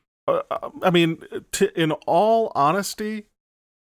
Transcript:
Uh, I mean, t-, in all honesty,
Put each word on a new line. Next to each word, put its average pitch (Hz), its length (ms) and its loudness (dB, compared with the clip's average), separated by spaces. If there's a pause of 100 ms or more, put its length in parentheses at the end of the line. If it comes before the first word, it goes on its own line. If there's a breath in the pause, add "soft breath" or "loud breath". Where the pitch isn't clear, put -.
(260)
Uh, - 140 0 (420)
I 185 60 2
mean, 170 300 2 (340)
t-, 196 240 0
in 160 160 0 (140)
all 220 480 2
honesty, 202 720 -2 (560)